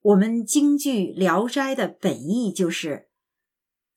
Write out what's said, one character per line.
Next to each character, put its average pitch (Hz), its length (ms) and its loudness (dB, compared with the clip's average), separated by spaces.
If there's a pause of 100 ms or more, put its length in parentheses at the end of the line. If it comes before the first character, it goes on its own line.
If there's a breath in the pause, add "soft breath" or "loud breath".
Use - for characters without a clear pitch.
我 208 120 6
们 226 300 2
京 285 320 2
剧 262 300 -2
《聊 185 420 0
斋》 269 260 -2
的 226 140 -2
本 127 400 -4
意 214 240 -2
就 175 180 0
是， - 380 -8 (880)